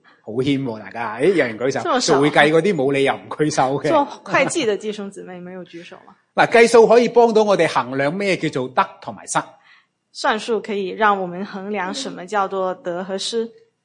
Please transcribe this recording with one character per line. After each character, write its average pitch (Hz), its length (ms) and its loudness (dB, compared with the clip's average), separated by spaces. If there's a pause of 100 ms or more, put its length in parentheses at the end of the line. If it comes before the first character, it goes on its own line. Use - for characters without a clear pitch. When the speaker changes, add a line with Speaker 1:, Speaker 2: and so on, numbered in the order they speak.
(200)
Speaker 1:
好 117 220 -4
谦 135 200 0
喎， 113 160 -6
大 104 120 -16
家。 113 240 -8
诶， 135 160 0
有 196 60 2
人 120 220 0
举 131 120 -2
手。 131 120 -2
Speaker 2:
这 349 80 -4
么 262 80 0
少。 156 220 2
Speaker 1:
做 - 0 -
会 147 80 4
计 147 80 -2
嗰 156 240 4
啲 196 140 2
冇 139 180 0
理 139 120 0
由 127 100 0
唔 107 100 -14 (140)
举 151 100 0
手 151 140 0 (180)
嘅。 - 80 -4
Speaker 2:
做 294 160 2
会 - 400 -2
计 285 220 -2
的 202 100 0
弟 208 160 -6
兄 202 180 -12
姊 180 120 -16
妹 180 180 -16
没 180 140 -16
有 180 100 -14
举 170 180 -18
手 - 140 -20 (100)
吗？ 180 80 -20 (200)
Speaker 1:
嗱， 196 260 4
计 233 60 8
数 226 200 8
可 220 120 6
以 233 100 4
帮 233 240 4
到 214 100 4
我 208 140 2
哋 165 100 4
衡 131 300 -2
量 139 180 0
咩 196 220 -2
叫 156 140 -4
做 127 180 -4
得 190 180 0 (140)
同 113 140 -14
埋 85 120 -20
失。 - 120 -4 (760)
Speaker 2:
算 240 260 -2
术 214 220 -4
可 214 140 -8
以 196 140 -4
让 196 320 2
我 185 60 -4
们 175 200 -8
衡 196 260 -12
量 196 220 -6
什 196 180 -10
么 180 140 -14
叫 196 200 -2
做 185 280 -4
得 180 280 -8
和 190 140 -8
失。 226 340 -6 (340)